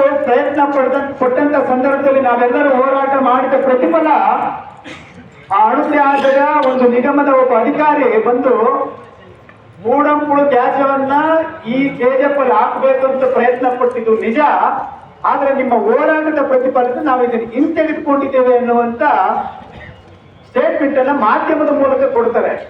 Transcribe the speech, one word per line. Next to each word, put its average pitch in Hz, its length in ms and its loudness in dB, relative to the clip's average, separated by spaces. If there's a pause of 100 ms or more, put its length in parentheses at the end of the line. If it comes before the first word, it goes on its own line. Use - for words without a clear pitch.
(260)
ಪ್ರಯತ್ನ 285 340 0 (140)
ಪಡೆದ, 269 260 0 (220)
ಪಟ್ಟಂತ 285 340 0 (160)
ಸಂದರ್ಭದಲ್ಲಿ 269 560 0
ನಾವೆಲ್ಲರೂ 247 420 2 (100)
ಹೋರಾಟ 269 340 0 (160)
ಮಾಡಿದ 269 380 0
ಪ್ರತಿಫಲ 254 380 2 (1500)
ಆ 277 140 4
ಅಣುತ್ಯಾಜ್ಯದ 277 720 2 (280)
ಒಂದು 247 240 2
ನಿಗಮದ 285 380 2 (100)
ಒಬ್ಬ 254 100 2 (120)
ಅಧಿಕಾರಿ 294 440 2 (220)
ಬಂದು 254 260 2 (1300)
ಕೂಡಂಕುಳು 285 600 0 (100)
ತ್ಯಾಜ್ಯವನ್ನ 269 600 0 (640)
ಈ - 20 -2 (220)
ಕೆ 240 180 2
ಜಿ 285 100 2
ಎಫ್ 285 140 -2
ಅಲ್ಲಿ 233 180 2
ಹಾಕ್ಬೇಕಂತ 262 640 0 (120)
ಪ್ರಯತ್ನ 247 300 0 (140)
ಪಟ್ಟಿದ್ದು 226 340 0 (120)
ನಿಜ. 233 140 0 (880)
ಆದ್ರೆ 269 280 0
ನಿಮ್ಮ 240 160 0 (100)
ಹೋರಾಟದ 302 640 0
ಪ್ರತಿಫಲತೆ 254 580 0
ನಾವು 254 200 0
ಇದನ್ನು 233 260 -4
ಹಿಂತೆಗೆದುಕೊಂಡಿದ್ದೇವೆ 277 1040 0
ಅನ್ನುವಂತ 233 440 0 (1500)
ಸ್ಟೇಟ್ಮೆಂಟ್ 294 540 -2
ಅನ್ನ 269 100 0 (140)
ಮಾಧ್ಯಮದ 302 520 0
ಮೂಲಕ 262 240 2 (140)
ಕೊಡ್ತಾರೆ. 220 360 0 (180)